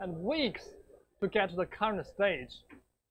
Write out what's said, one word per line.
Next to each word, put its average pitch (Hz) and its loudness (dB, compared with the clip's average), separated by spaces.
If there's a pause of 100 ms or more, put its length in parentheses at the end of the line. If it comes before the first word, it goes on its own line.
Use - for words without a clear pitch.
and 180 -4
weeks 247 0 (540)
to 196 2
get 196 4
to 170 -4
the 180 2
current 208 -2
stage. 170 0 (600)